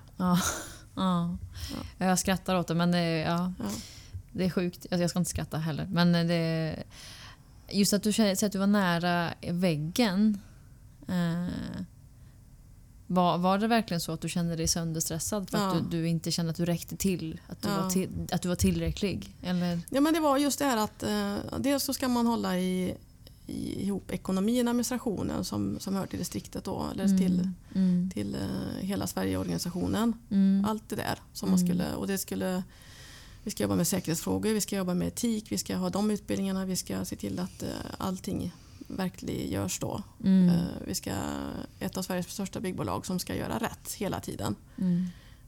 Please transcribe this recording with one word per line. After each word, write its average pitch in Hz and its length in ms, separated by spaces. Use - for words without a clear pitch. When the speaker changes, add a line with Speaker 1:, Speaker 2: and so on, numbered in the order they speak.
Speaker 1:
Ja. 180 220
<laughs> - 280
Ja. 180 420
Speaker 2:
Ja. 185 80
Speaker 1:
Jag 185 140
skrattar 185 360
åt 170 120
det, 165 80
men 175 160
det, 170 280
ja. 170 400
Speaker 2:
Ja. 214 60
Speaker 1:
Det 185 140
är 180 40
sjukt. 175 300
Alltså, 180 60
jag 175 120
ska 180 100
inte 170 120
skratta 156 260
heller. 156 280
Men 175 260
det, 165 560
just 196 220
att 202 100
du 208 100
känner, 202 320
att 196 60
du 196 80
var 196 80
nära 175 640
väggen, 180 840
eh, 175 440
var, 175 300
var 185 200
det 220 100
verkligen 220 340
så - 100
att 160 100
du 165 80
kände 170 260
dig 160 120
sönderstressad 165 840
för 208 80
att 190 180
Speaker 2:
Ja. 165 60
Speaker 1:
du, 170 200
du 165 60
inte 165 240
kände 165 180
att 160 80
du 170 80
räckte 165 320
till? 165 500
Att - 140
du 208 80
Speaker 2:
Ja. 196 120
Speaker 1:
var 190 80
till, 185 200
att 170 100
du 180 80
var 175 60
tillräcklig? 170 880
Eller? 175 380
Speaker 2:
Ja, 277 120
men 311 120
det 339 60
var 285 180
just 285 220
det 285 60
här 247 120
att, 214 260
eh, 208 320
dels 269 240
så 269 100
ska 262 140
man 240 200
hålla 196 320
i, 185 360
i, - 380
ihop 180 260
ekonomin, 208 560
administrationen 240 760
som, - 360
som 190 160
hör 190 100
till - 140
distriktet - 440
då, 190 300
eller 190 120
Speaker 1:
Mm. 190 120
Speaker 2:
till, 185 320
Speaker 1:
Mm. 185 380
Speaker 2:
till, 202 220
eh, 196 460
hela 190 260
Sverige-organisationen. 185 1080
Speaker 1:
Mm. 196 360
Speaker 2:
Allt 214 240
det 202 60
där - 240
som 196 160
man 185 100
Speaker 1:
Mm. 180 100
Speaker 2:
skulle, 175 240
och - 140
det 196 100
skulle, 185 460
vi 214 80
ska - 120
jobba 202 120
med 175 120
säkerhetsfrågor, 190 640
vi 208 80
ska - 140
jobba 185 180
med 175 140
etik, 226 440
vi 196 60
ska 185 180
ha 185 140
de 208 220
utbildningarna, 196 540
vi 185 100
ska 190 300
se 190 100
till 196 240
att, 190 240
eh, - 60
allting 185 540
verkliggörs - 920
då. - 240
Speaker 1:
Mm. 190 260
Speaker 2:
Eh, 170 120
vi 185 80
ska, - 160
ett 190 180
av 190 40
Sveriges 180 280
största - 300
byggbolag 104 460
som - 140
ska - 160
göra - 220
rätt - 360
hela 185 260
tiden. - 360
Speaker 1:
Mm. 180 280